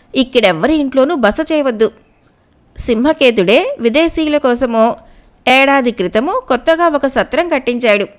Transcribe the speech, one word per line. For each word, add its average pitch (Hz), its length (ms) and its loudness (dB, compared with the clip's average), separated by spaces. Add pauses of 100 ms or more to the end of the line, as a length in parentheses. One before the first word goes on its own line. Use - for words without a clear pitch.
(140)
ఇక్కడెవ్వరి 233 600 0
ఇంట్లోనూ 277 400 0
బస 220 220 0 (160)
చేయవద్దు. 254 400 0 (840)
సింహకేతుడే 254 1040 0
విదేశీయుల 302 580 0
కోసము 240 580 0 (520)
ఏడాది 269 420 2
క్రితము 220 580 -2
కొత్తగా 330 400 0
ఒక 285 180 -2
సత్రం 262 420 -2
కట్టించాడు. 240 580 -2 (120)